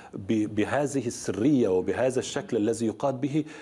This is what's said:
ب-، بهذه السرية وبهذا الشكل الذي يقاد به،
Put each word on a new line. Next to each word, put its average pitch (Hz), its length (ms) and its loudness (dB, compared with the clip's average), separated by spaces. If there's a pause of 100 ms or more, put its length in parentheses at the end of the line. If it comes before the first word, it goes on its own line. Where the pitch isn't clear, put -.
(140)
ب-، 107 400 -2
بهذه 123 520 0
السرية 117 640 2
وبهذا 98 500 2
الشكل - 380 -4
الذي 110 300 2
يقاد 127 340 -2
به، 147 240 0 (180)